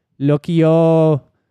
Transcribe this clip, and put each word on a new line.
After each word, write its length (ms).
lo 240
que 140
yo 760